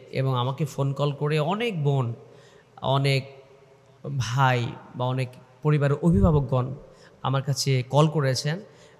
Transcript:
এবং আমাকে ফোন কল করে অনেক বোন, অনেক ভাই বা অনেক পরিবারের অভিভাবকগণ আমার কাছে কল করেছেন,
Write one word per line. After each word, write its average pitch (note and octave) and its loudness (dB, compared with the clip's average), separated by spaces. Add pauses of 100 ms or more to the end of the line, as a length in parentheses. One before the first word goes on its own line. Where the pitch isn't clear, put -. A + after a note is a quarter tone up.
(100)
এবং C3 0
আমাকে C3 -2
ফোন C#3 -2
কল D3 -2
করে D3 -2
অনেক F3+ -2
বোন, C3 0 (680)
অনেক C3+ 0 (760)
ভাই B2 0 (240)
বা B2 -4
অনেক B2+ -2 (340)
পরিবারের C#3+ 2
অভিভাবকগণ D3 2 (480)
আমার C3 0
কাছে C3 0
কল C#3+ 4
করেছেন, D3 -2 (400)